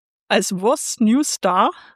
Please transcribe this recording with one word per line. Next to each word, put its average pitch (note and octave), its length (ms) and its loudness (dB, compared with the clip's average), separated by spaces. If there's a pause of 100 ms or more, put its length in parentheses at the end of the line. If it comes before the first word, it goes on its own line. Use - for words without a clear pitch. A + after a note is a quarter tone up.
(280)
Als G#3+ 320 0
Worst A#3+ 400 -2
New A#3+ 220 2
Star F#3+ 480 0 (260)